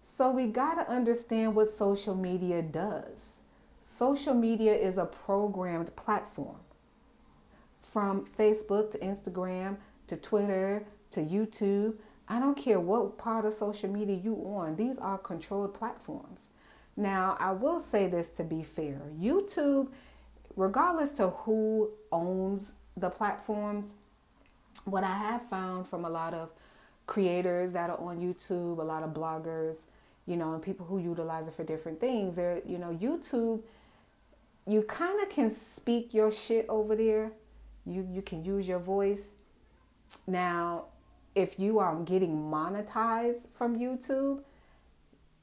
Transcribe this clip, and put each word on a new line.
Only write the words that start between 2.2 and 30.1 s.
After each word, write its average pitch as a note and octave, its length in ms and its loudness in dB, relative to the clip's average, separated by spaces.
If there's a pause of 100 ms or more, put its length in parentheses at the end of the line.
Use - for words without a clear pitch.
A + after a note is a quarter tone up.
does. D#3+ 720 -6 (500)
Social C#4 500 0
media A3+ 380 6
is F#3+ 260 2
a F3+ 60 2
programmed F#3 920 -2
platform. - 640 -4 (1200)
From G3 420 0
Facebook G#3+ 680 2
to - 60 -8
Instagram F#3 800 -4 (280)
to E3+ 100 -6
Twitter G3+ 680 0 (240)
to D#3+ 140 -2
YouTube, G#3 760 0 (320)
I A3+ 80 0
don't C#4 180 4
care A3+ 220 4
what G3 400 2
part A3+ 260 0
of G#3+ 100 2
social G3+ 360 -2
media G3+ 240 0
you G3+ 220 -2
on, F3 400 -4
these B3 220 0
are G3 200 -2
controlled G3 560 -4
platforms. - 640 -10 (580)
Now, F#3+ 440 0
I F#3 100 2
will C4+ 300 0
say G3+ 260 2
this E3+ 240 0
to - 140 -6
be D#3+ 180 -4
fair. D3 400 -6 (180)
YouTube, C#4+ 680 2 (680)
regardless C#4+ 600 2
to F#3+ 160 2
who A3 600 2 (220)
owns F#3+ 580 0 (260)
the F3+ 140 0
platforms, G#3 760 -2 (960)
what F#3+ 180 0
I F#3 140 0
have G#3 260 -2
found F#3 460 -6
from E3+ 160 -6
a E3 40 -4
lot E3 240 -4
of E3 180 -8 (580)
creators F3+ 640 2
that E3+ 180 -2
are F3 80 -4
on F3 220 -8
YouTube, F3 580 -2
a D#3+ 60 -2
lot D#3+ 180 -4
of D#3+ 80 -4
bloggers, D#3+ 680 -4 (460)